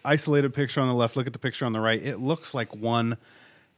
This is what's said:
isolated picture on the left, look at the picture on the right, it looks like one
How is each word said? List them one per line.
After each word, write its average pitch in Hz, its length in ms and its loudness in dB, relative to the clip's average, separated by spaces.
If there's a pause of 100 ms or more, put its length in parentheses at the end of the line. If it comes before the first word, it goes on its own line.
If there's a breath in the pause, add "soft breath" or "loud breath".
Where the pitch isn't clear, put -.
isolated 143 500 2
picture 143 260 -2
on 131 80 4
the 123 60 2
left, 120 200 2
look 131 140 -2
at 123 60 -10
the - 40 -14
picture 131 280 -4
on 117 60 -2
the 110 80 -2
right, 113 220 2
it 120 160 -6
looks 139 340 -2
like 120 220 -4
one 117 420 0 (600 soft breath)